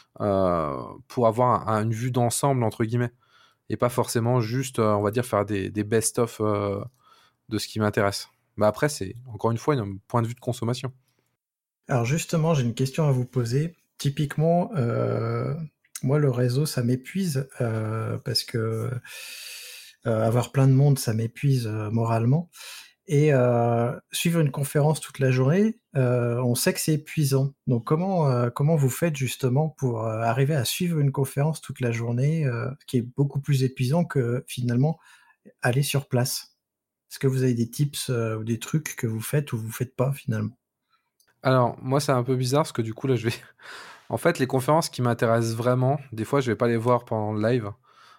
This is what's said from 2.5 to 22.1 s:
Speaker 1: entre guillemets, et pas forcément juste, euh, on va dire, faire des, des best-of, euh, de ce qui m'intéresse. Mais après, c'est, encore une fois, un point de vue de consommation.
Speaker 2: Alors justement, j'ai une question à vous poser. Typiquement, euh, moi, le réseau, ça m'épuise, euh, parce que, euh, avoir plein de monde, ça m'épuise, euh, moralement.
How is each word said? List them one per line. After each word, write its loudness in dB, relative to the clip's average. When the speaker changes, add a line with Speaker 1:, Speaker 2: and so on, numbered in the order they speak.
Speaker 1:
entre -2
guillemets, -2
et -6
pas 2
forcément 0
juste, -4
euh, 4
on 0
va 2
dire, -2
faire 0
des, -4
des -4
best-of, -2
euh, -2
de -2
ce -6
qui -4
m'intéresse. 0
Mais 2
après, 2
c'est, -6
encore -2
une -2
fois, 0
un -4
point 0
de -2
vue -8
de -20
consommation. -4
Speaker 2:
Alors 0
justement, 0
j'ai 2
une 0
question 0
à 4
vous 0
poser. -2
Typiquement, 0
euh, 0
moi, 2
le 4
réseau, 2
ça -4
m'épuise, -2
euh, -2
parce -2
que, -2
euh, 2
avoir 2
plein 4
de 6
monde, 6
ça -2
m'épuise, 0
euh, -4
moralement. 2